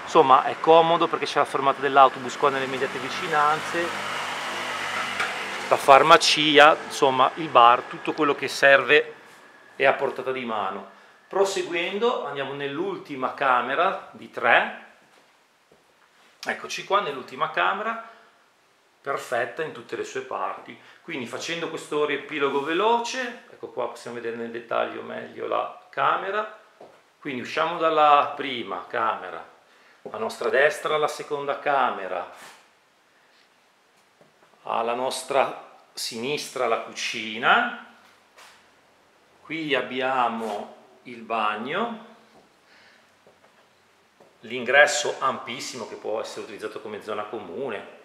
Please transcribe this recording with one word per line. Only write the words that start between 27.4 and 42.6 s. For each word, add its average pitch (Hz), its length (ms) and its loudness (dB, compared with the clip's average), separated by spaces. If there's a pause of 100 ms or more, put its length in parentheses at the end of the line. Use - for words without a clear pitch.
usciamo 160 360 -2
dalla 151 580 6
prima 110 520 -8
camera, 95 580 -4 (680)
a 110 60 -10
nostra 110 320 -4
destra 147 480 2
la 151 100 2
seconda 143 520 -6
camera, 101 960 -4 (2000)
alla 113 320 -2
nostra 127 840 -2 (160)
sinistra 127 720 -4
la 113 120 2
cucina, 120 1160 -2 (1500)
qui 151 300 -4
abbiamo 117 1040 -2 (280)
il 120 180 -16
bagno, 113 840 -4 (2250)